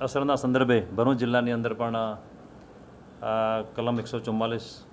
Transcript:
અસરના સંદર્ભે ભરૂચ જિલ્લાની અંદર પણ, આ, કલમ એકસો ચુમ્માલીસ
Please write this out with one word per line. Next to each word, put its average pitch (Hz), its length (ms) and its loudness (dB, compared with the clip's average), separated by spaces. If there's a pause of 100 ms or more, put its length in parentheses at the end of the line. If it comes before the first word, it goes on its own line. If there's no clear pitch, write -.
અસરના 139 340 2
સંદર્ભે 127 460 4
ભરૂચ 120 360 2
જિલ્લાની 120 340 2
અંદર 117 220 -2
પણ, 117 220 -4
આ, - 1700 -6
કલમ 117 380 -2
એકસો 117 200 -6
ચુમ્માલીસ 113 720 -4